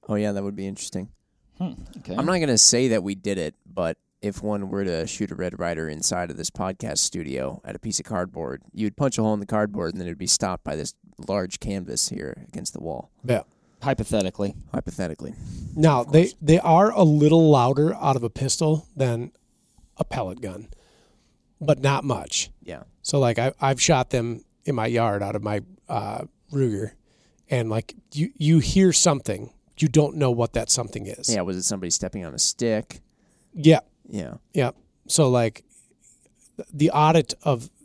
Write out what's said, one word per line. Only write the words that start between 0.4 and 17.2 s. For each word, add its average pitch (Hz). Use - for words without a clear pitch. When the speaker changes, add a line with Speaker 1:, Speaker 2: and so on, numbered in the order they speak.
Speaker 1:
would 101
be 98
interesting. 95
Speaker 2:
Hmm, 180
okay. -
Speaker 1:
I'm -
not 180
gonna 139
say 123
that 110
we 98
did 95
it, 76
but 82
if 101
one 101
were 98
to 82
shoot -
a -
Red 90
Ryder 82
inside 87
of -
this -
podcast 92
studio 67
at -
a -
piece 107
of -
cardboard, 82
you'd 107
punch 139
a 113
hole 110
in 104
the 101
cardboard 101
and 85
then 87
it'd 85
be 90
stopped 92
by 71
this -
large 95
canvas 98
here -
against -
the -
wall. 80
Speaker 3:
Yeah. 120
Speaker 2:
Hypothetically. 104
Speaker 1:
Hypothetically. -
Speaker 3:
Now, 147
Speaker 1:
Of 143
Speaker 3:
they, 156
Speaker 1:
course. -
Speaker 3:
they 160
are 180
a 214
little 151